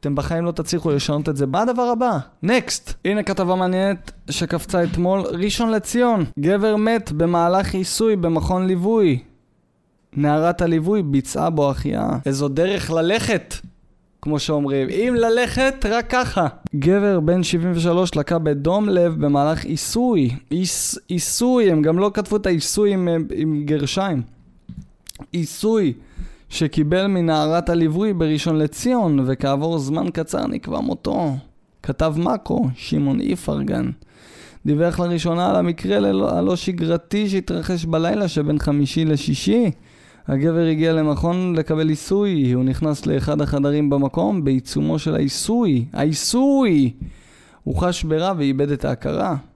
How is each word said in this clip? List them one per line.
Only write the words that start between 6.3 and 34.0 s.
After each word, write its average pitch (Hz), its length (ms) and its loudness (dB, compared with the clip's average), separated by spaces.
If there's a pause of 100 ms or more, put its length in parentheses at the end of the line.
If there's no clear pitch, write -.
גבר 202 360 2
מת 214 360 0
במהלך 175 640 2
עיסוי 208 420 0
במכון 175 500 0
ליווי. 185 520 2 (1000)
נערת 156 460 2
הליווי 170 400 2
ביצעה 143 480 0
בו 147 200 2
החייאה. - 380 -4 (180)
איזו 139 220 -2
דרך 165 420 -2
ללכת, 175 640 0 (680)
כמו 151 160 -2
שאומרים. 139 520 0
אם 233 280 0
ללכת, 247 720 0
רק 233 200 -2
ככה. 240 360 0 (300)
גבר 190 440 2
בן 175 220 2
שבעים 175 320 0
ושלוש 175 420 2
לקה 165 220 0
בדום 160 500 0
לב 170 380 2
במהלך 143 380 2
עיסוי. 185 680 0 (200)
עיס-, - 480 -2 (100)
עיסוי, 226 640 2
הם 156 100 4
גם 160 160 4
לא 202 160 2
כתבו 208 220 -2
את 208 100 -2
העיסוי 196 480 2
עם, 180 140 0 (260)
עם 151 300 -2
גרשיים. 151 580 -2 (1120)
עיסוי 175 600 0 (560)
שקיבל 160 580 0
מנערת 165 640 0
הליווי 170 440 2
בראשון 156 460 0
לציון, 160 680 0
וכעבור 139 520 0
זמן 151 320 -2
קצר - 360 -4
נקבע - 340 -4
מותו. - 540 -2 (480)
כתב 156 340 -2
מאקו, 190 580 -2
שמעון 143 460 -2
איפרגן. 139 680 -2 (760)